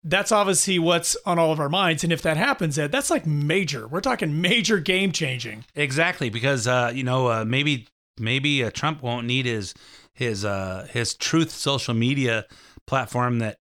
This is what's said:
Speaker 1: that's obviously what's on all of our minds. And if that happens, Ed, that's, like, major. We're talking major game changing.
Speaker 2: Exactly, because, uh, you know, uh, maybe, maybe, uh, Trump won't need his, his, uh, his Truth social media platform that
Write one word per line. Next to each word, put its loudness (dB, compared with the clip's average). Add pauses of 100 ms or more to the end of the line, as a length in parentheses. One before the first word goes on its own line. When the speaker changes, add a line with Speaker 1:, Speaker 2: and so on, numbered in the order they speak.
Speaker 1:
that's 0
obviously 4
what's 2
on 2
all 4
of 0
our 0
minds. 0
And 2
if -2
that 0
happens, 0
Ed, -2
that's, -2
like, 0
major. 0
We're -4
talking -2
major 2
game 0
changing. -6
Speaker 2:
Exactly, 0
because, 0
uh, 2
you -4
know, 2
uh, 0
maybe, 0 (320)
maybe, 0
uh, 0
Trump -4
won't -4
need 0
his, -4 (400)
his, -2
uh, -4
his -2
Truth 0
social -2
media 0 (400)
platform 0
that -4